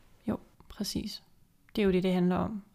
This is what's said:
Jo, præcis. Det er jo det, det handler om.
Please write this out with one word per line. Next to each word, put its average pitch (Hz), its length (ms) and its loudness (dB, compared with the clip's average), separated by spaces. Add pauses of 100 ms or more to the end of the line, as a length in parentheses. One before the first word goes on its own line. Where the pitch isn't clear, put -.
(280)
Jo, - 80 0 (320)
præcis. - 540 -8 (540)
Det 220 60 2
er 202 40 6
jo 190 60 6
det, 180 100 2
det 185 100 2
handler 180 240 2
om. 196 260 -4 (120)